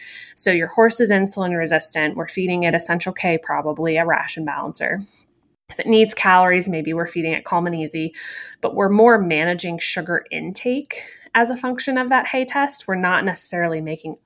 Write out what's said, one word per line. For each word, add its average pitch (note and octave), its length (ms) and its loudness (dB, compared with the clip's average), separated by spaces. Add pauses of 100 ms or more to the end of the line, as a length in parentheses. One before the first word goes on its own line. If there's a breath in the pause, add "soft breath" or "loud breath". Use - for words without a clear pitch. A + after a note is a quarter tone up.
(340 loud breath)
So - 160 0
your E3+ 180 2
horse A3+ 320 4
is A3 120 4
insulin F#3+ 440 0
resistant. D#3+ 600 0
We're E3 120 -6
feeding F3+ 360 -2
it E3+ 100 2
Essential E3+ 380 -2
K, E3+ 260 0
probably D#3 600 -2
a E3+ 60 2
ration D#3+ 400 -2
balancer. D3 560 -6 (720 soft breath)
If - 100 -12
it - 60 -4
needs A3 260 6
calories, F#3 560 4
maybe D#3+ 240 -4
we're E3+ 140 -2
feeding D#3+ 260 -4
it - 140 -6
Calm F3 200 0
and E3+ 80 -4
Easy, D#3 380 -6 (480 loud breath)
but - 140 -4
we're G3 160 2
more A3 280 8
managing E3+ 600 0
sugar E3+ 520 -4
intake G3 720 -6 (320 loud breath)
as A#3 160 4
a B3 60 -4
function B3+ 420 -4
of B3+ 120 -2
that B3+ 160 4
hay C4 180 -2
test. C#4 420 -4
We're F#3+ 100 -2
not F3+ 280 0
necessarily E3+ 560 -4
making D#3+ 460 -10